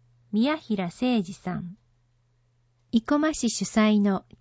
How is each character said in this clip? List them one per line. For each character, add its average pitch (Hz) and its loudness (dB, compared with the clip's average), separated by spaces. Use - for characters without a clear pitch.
宮 269 2
平 190 -4
誠 - -4
二 240 2
さ - -8
ん。 180 -12
生 226 2
駒 302 0
市 240 -4
主 - -6
催 214 2
の 202 0